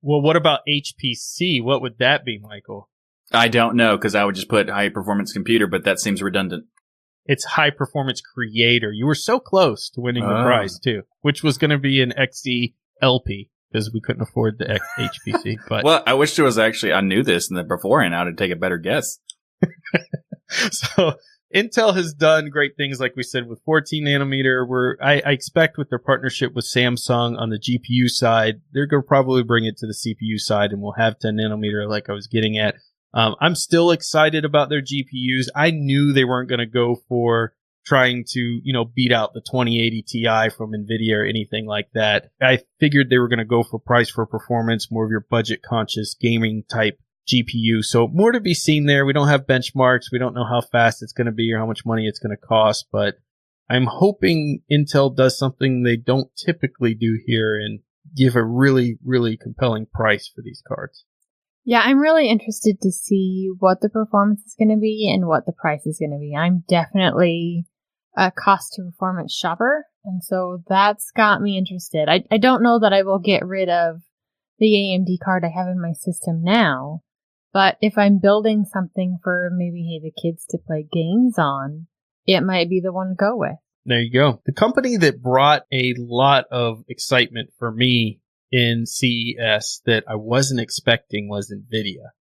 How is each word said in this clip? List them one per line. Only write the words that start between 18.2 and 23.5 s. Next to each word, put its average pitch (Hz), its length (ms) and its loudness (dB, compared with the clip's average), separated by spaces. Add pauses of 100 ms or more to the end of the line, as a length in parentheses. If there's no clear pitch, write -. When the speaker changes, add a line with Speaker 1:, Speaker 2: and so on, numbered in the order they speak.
Speaker 2:
would 90 100 -4
have 82 40 -14
taken 87 200 -2
a 82 40 -6
better 92 160 -2
guess. 101 400 -4 (460)
Speaker 1:
<laughs> 160 60 -2 (1000)
So - 460 -2 (380)
Intel 220 420 0
has 170 180 -4
done 156 360 2
great 143 280 -2
things, 139 220 -6
like 127 160 -4
we 127 80 -6
said, 120 240 -6
with 117 180 -14